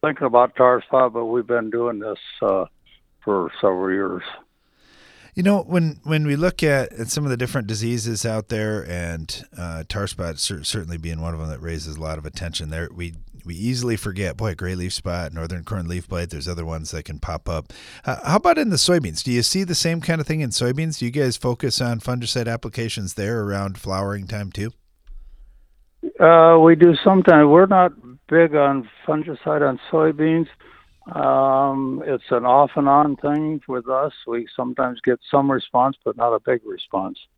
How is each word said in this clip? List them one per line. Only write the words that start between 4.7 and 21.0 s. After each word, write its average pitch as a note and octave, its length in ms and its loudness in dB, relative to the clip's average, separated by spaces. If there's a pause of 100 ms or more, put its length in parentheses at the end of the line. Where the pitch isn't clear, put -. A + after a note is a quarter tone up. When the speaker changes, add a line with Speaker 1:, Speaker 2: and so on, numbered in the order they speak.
Speaker 2:
You F#3 80 -2
know, G3 200 2
when, D#3+ 420 -2
when D3+ 200 0
we C#3+ 120 0
look E3 260 -2
at, C#3 300 0
at A2+ 160 -8
some D3 160 -4
of C3+ 60 -2
the B2 40 -2
different A#2+ 320 -4
diseases A2+ 580 -4
out A2 220 -4
there, G#2+ 420 -4
and, E2+ 560 -8 (120)
uh, E2 320 -10
tar G2+ 180 -6
spot E2 320 -8
cer-, D#2+ 240 -6
certainly E2+ 340 -8
being D#2+ 220 -8
one E2 140 -6
of D#2+ 80 -8
them D#2 80 -8
that D2+ 120 -12
raises D#2 360 -10
a - 20 -14
lot D#2 180 -8
of D2+ 80 -14
attention D#2+ 440 -10
there, D#2+ 260 -8
we, E2+ 200 -10 (280)
we F2 120 -12
easily A#2+ 420 -4
forget, F#2 400 -6
boy, G#2+ 180 -4
gray F#2 180 -6
leaf F2+ 200 -6
spot, F2 400 -6
northern E2 320 -8
corn F2+ 240 -6
leaf F2 180 -8
blight, F2 220 -6
there's D#2 180 -10
other E2+ 160 -8
ones D#2+ 280 -8
that D#2+ 120 -8
can D2 160 -12
pop D#2+ 300 -8
up. D#2+ 240 -8 (320)
Uh, - 200 -6
how D3 120 2
about E4+ 200 2
in C#4+ 120 0
the F3 80 0
soybeans? C3 440 0
Do B2+ 120 -2
you A#2+ 100 0
see F#3+ 220 0
the F3 100 -4
same E3 240 -2
kind D#3+ 220 -2
of C#3+ 60 -6
thing D#3+ 120 -2
in C3 120 -4
soybeans? C#3 480 -2
Do - 40 -4